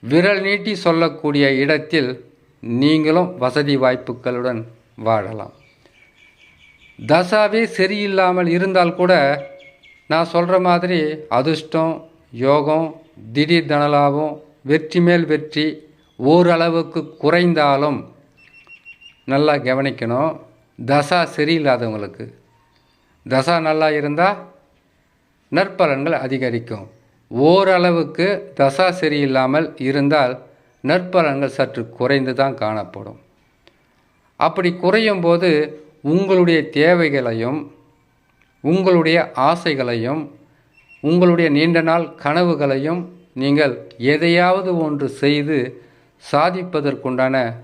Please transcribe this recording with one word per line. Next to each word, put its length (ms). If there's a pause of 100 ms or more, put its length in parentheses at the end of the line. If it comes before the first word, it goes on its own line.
விரல் 420
நீட்டி 280 (120)
சொல்லக்கூடிய 600 (180)
இடத்தில் 480 (520)
நீங்களும் 640 (120)
வசதி 420
வாய்ப்புகளுடன் 800 (460)
வாழலாம். 460 (1500)
தசாவே 640 (160)
சரியில்லாமல் 800
இருந்தால் 440
கூட, 140 (960)
நான் 240
சொல்ற 200 (140)
மாதிரி 320 (380)
அதிர்ஷ்டம், 560 (520)
யோகம், 420 (480)
திடீர் 360
தனலாபம், 600 (380)
வெற்றி 360
மேல் 240
வெற்றி 360 (520)
ஓரளவுக்கு 840 (200)
குறைந்தாலும் 800 (1300)
நல்லா 280 (100)
கவனிக்கணும். 680 (480)
தசா 400 (160)
சரியில்லாதவங்களுக்கு, 920 (1000)
தசா 300 (120)
நல்லா 300
இருந்தா 320 (1200)
நற்பலன்கள் 640 (100)
அதிகரிக்கும். 600 (460)
ஓரளவுக்கு 960 (320)
தசா 280 (120)
சரியில்லாமல் 680 (200)
இருந்தால் 460 (500)
நற்பலன்கள் 720
சற்று 240 (160)
குறைந்து 420
தான் 220
காணப்படும். 580 (1200)
அப்படி 300 (140)
குறையும் 420
போது 240 (600)
உங்களுடைய 480 (180)
தேவைகளையும் 840 (1040)
உங்களுடைய 540 (320)
ஆசைகளையும் 720 (840)
உங்களுடைய 440 (100)
நீண்ட 220 (100)
நாள் 160 (180)
கனவுகளையும் 800 (400)
நீங்கள் 320 (400)
எதையாவது 580 (140)
ஒன்று 220 (140)
செய்து 360 (680)
சாதிப்பதற்குண்டான 1120 (280)